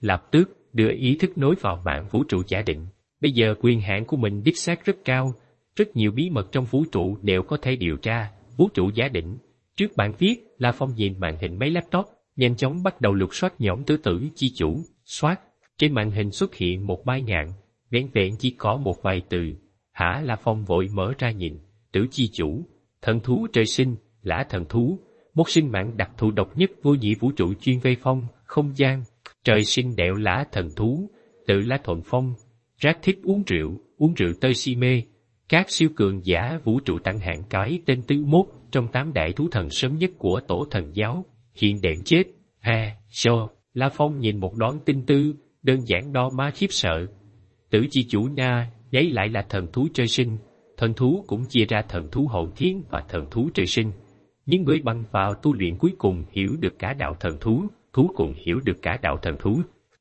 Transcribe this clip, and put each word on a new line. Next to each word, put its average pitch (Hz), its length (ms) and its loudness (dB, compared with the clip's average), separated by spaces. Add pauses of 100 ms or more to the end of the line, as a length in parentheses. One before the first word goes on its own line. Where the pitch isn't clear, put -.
lập 95 300 0
tức 170 260 4 (160)
đưa 110 180 4
ý 131 260 2
thức 185 200 0
nối 143 240 4
vào 87 240 -2
mạng 80 260 -2
vũ 117 120 2
trụ 92 240 0
giả 98 180 -2
định. 80 200 -4 (360)
Bây 147 100 2
giờ 113 300 4
quyền 117 200 4
hạn 101 240 -2
của 151 120 -4
mình 104 260 -2
đích 160 140 2
xác 170 280 -4
rất 196 100 0 (100)
cao, 131 280 0 (420)
rất 110 200 0
nhiều 107 160 2
bí 143 180 -2
mật 117 220 -2
trong 127 140 -2
vũ 139 260 2
trụ 95 300 -2
đều 95 220 2
có 147 140 -4
thể 131 180 -2
điều 85 220 -2
tra. 110 340 -4 (260)
Vũ 196 160 6
trụ 95 200 2
giả 113 140 0
định. 95 300 -6 (400)
Trước 208 200 -2
bạn 104 220 0
viết, 220 380 0
La 123 140 0
Phong 131 240 -4
nhìn 101 240 0
màn 80 220 -4
hình 90 180 -6
máy 135 100 0
laptop, 175 360 -2 (300)
nhanh 123 200 2
chóng 143 280 -2
bắt 190 180 -2
đầu 104 120 4
lục 95 220 0
soát 185 240 -2
nhóm 107 240 0
tứ 151 140 2
tử 110 240 0 (140)
chi 131 200 -2
chủ. 82 240 0 (260)
Soát, 160 340 -2 (380)
trên 151 160 2
màn 107 180 0
hình 104 200 -2
xuất - 240 -4
hiện 92 320 -2
một 92 180 -4
bài 131 160 -2
ngạn, 90 260 -2 (420)
vẹn 127 240 0
vẹn 101 260 2
chỉ 127 120 0
có 110 260 -2
một 110 260 -4
vài 95 260 0
từ. 87 240 -2 (380)
"Hả?" 92 340 -2
La 120 100 -4
Phong 107 300 -2
vội 92 280 0
mở 101 240 -2
ra 120 140 -2
nhìn. 85 280 -6 (320)
"Tử 101 200 0
chi 120 220 0
chủ, 90 320 -4 (360)
thần 113 180 0
thú 156 340 -2
trời 113 120 4
sinh, 127 300 0 (280)
lã 90 260 -2
thần 90 160 -4
thú, 120 340 0 (340)
một 160 160 2
sinh 151 220 2
mạng 104 260 -4
đặc 101 200 -2
thù 110 140 2
độc 98 260 -2
nhất 190 140 2 (120)
vô 143 100 6
nhị 113 220 2
vũ 123 160 0
trụ 92 220 0
chuyên 127 260 0
vây 127 220 2
phong, 131 260 0 (160)
không 147 320 -2
gian, 135 280 2 (400)
trời 107 200 6
sinh 123 320 0
đẹo 87 200 2
lã 104 360 0
thần 90 240 -4
thú, 135 340 0 (380)
tự 98 120 4
lá 117 240 0
thuận 85 220 -4
phong, 127 280 -2 (440)
rác 160 240 2
thích 190 220 0
uống 202 240 0
rượu, 80 340 -2 (160)
uống 160 160 4
rượu 90 280 0
tơi 131 120 4
si 123 220 -2
mê. 127 260 2 (480)
Các 175 200 4
siêu 160 260 4
cường 98 300 2
giả 101 380 0
vũ 113 160 2
trụ - 200 -2
tăng 98 200 -4
hạng 85 300 -6
cái 104 360 -2
tên 131 160 0
tứ 143 240 0
mốt 165 200 6 (260)
trong 123 160 0
tám 139 260 -4
đại 82 200 0
thú 151 180 -2
thần 87 180 -2
sớm 131 280 -2
nhất 180 200 0
của 95 300 0
tổ 87 240 -2
thần 80 240 -4
giáo, 117 300 -2 (300)
hiện 104 260 0
đèn 87 240 0
chết." 170 180 6 (360)
Ha, 110 360 -2 (140)
so, 117 400 0 (240)
La 127 160 0
Phong 147 300 -2
nhìn 107 180 0
một 95 180 -4
đoạn 120 300 -2
tin 139 200 0
tư, 147 280 4 (300)
đơn 131 240 2
giản 139 260 0
đo 127 160 2
má 131 220 -2
khiếp 196 180 -2
sợ. 85 380 -2 (640)
"Tử 113 200 4
chi 127 200 2
chủ 107 180 2 (100)
na, 123 340 0 (200)
đấy 147 180 2
lại 107 200 -2
là 101 200 -4
thần 92 220 -4
thú 131 220 0
trời 120 140 0
sinh." 113 300 -2 (400)
Thần 113 160 0
thú 143 340 2
cũng 113 180 -4
chia 117 200 4
ra 107 160 0
thần 85 300 -8
thú 139 160 0
hậu 85 280 -2
thiên 185 340 -2
và 71 200 -6
thần 73 220 -6
thú 120 220 0
trời 92 120 0
sinh. 110 260 0 (540)
Những 175 180 2
người 156 200 4
bằng 113 280 -2
vào 101 220 0
tu 147 200 0
luyện 87 240 -2
cuối 175 200 2
cùng 90 340 0
hiểu 98 180 0 (100)
được 95 200 -4
cả 104 140 -4
đạo 82 260 -4
thần 82 200 -4
thú, 123 280 0 (260)
thú 160 220 4
cũng 71 220 -2
hiểu 87 280 -2
được 90 160 -2
cả 87 200 -2
đạo 71 200 -2
thần 78 180 -4
thú. 113 220 0 (400)